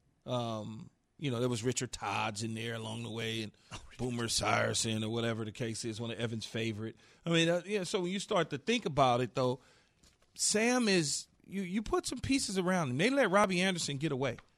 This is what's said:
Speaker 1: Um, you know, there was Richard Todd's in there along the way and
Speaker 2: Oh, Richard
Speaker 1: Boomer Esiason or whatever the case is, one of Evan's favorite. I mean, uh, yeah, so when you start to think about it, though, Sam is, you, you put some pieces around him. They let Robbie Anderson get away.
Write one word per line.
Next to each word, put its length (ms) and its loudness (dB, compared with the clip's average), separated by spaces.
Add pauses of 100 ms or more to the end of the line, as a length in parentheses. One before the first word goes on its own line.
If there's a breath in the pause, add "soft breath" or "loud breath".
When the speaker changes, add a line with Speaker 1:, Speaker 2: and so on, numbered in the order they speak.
(260)
Speaker 1:
Um, 600 -6 (320)
you 100 -2
know, 80 0
there 100 2
was 140 -2
Richard 300 -2
Todd's 500 -4
in 120 -4
there 200 -6
along 280 -8
the 80 -8
way 320 -2
and 100 -8 (200 loud breath)
Speaker 2:
Oh, 60 -12 (120)
Richard 80 -18
Speaker 1:
Boomer 280 0
Esiason 800 2
or 60 -4
whatever 340 -2
the 80 -8
case 320 -6
is, 160 -6
one 100 -6
of 80 -6
Evan's 280 -4
favorite. 500 -4 (280 soft breath)
I 60 -2
mean, 180 6
uh, 180 2
yeah, 180 -2
so 160 -2
when 100 -2
you 80 -2
start 320 2
to 80 -4
think 280 0
about 340 4
it, 140 -2
though, 260 0 (720 soft breath)
Sam 540 2
is, 380 2 (200)
you, 160 -6
you 200 -2
put 240 0
some 120 -6
pieces 400 0
around 320 2
him. 80 0
They 120 4
let 200 4
Robbie 300 4
Anderson 380 0
get 140 -2
away. 260 -2 (200)